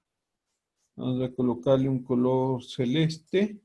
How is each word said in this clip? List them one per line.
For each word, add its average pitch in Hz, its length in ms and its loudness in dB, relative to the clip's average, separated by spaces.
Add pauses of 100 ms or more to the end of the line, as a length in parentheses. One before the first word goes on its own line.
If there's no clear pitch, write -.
(960)
Vamos 127 340 -4
a 127 60 -10
colocarle 131 540 2
un 127 160 -2
color 127 580 0
celeste. 160 1040 -2